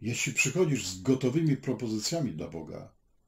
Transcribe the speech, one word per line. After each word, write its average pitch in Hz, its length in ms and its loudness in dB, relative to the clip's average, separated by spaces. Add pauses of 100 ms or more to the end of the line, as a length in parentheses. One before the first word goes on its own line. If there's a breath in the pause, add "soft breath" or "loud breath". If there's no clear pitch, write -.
jeśli 123 320 -2
przychodzisz 143 540 2
z 92 140 -8
gotowymi 135 560 4
propozycjami 117 720 -2
dla 80 160 -8
Boga, 80 480 -10 (320)